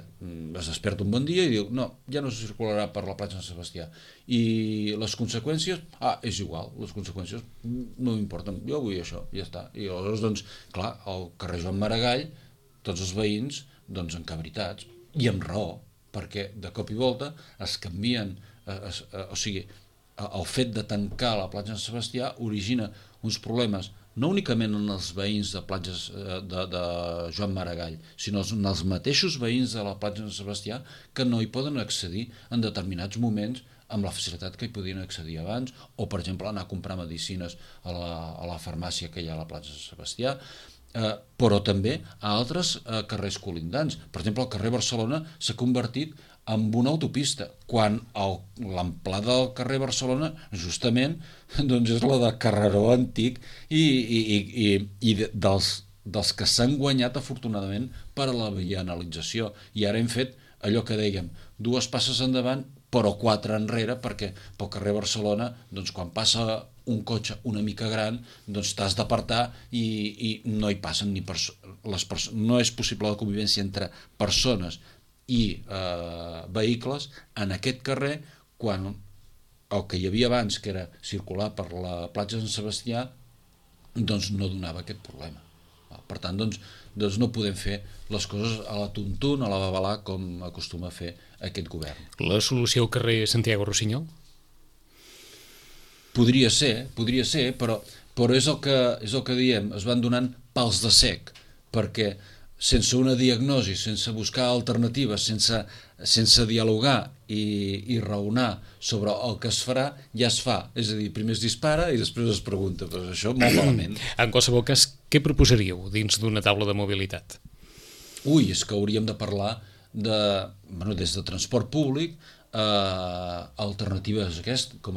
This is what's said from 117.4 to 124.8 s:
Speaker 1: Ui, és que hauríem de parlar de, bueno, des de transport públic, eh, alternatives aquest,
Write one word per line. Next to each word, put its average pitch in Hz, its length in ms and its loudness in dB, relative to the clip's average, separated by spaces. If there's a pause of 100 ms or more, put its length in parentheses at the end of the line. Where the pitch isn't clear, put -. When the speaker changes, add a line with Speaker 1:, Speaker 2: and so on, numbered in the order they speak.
Speaker 1:
Ui, 139 320 6
és - 100 0
que 104 140 0
hauríem 104 260 2
de 110 140 -2
parlar 104 400 -2 (340)
de, 110 240 0 (540)
bueno, 95 260 -2
des 85 160 0
de 95 140 -4
transport 98 480 0
públic, 151 400 0 (400)
eh, 92 880 0 (240)
alternatives 98 760 -2
aquest, 113 400 -4